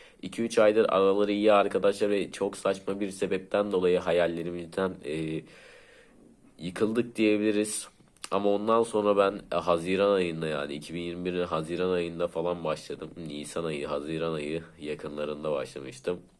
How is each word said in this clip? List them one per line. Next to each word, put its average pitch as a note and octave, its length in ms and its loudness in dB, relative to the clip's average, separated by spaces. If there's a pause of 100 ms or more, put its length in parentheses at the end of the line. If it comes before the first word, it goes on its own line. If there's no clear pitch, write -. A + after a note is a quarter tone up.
(220)
iki - 200 -6
üç A2+ 160 0
aydır G#2+ 320 6
araları G2 420 4
iyi G#2 220 4
arkadaşlar G2+ 560 4
ve G2+ 220 0
çok - 260 -4
saçma G2 420 -2
bir G2+ 120 -4
sebepten G2 600 -2
dolayı F2+ 280 4
hayallerimizden, F2 920 0 (140)
e, D#2 360 -4 (1160)
yıkıldık A2 560 -2
diyebiliriz. G#2+ 720 2 (440)
Ama G2+ 180 0
ondan A2 340 2
sonra G#2 340 2
ben, G2 240 2 (100)
e, - 40 -2
Haziran F2+ 560 2
ayında E2 360 0
yani C#2+ 260 -4
iki D#2 200 -10
bin E2+ 80 -6
yirmi F2 240 -8
birin F2+ 200 -2
Haziran E2+ 440 -2
ayında E2+ 380 -2
falan E2+ 360 -4
başladım. D2+ 460 -6 (180)
Nisan D2 360 -8
ayı, D2+ 240 -4
Haziran D#2+ 460 -4
ayı D#2 300 -4 (160)
yakınlarında D2+ 720 -6
başlamıştım C2+ 680 -6 (200)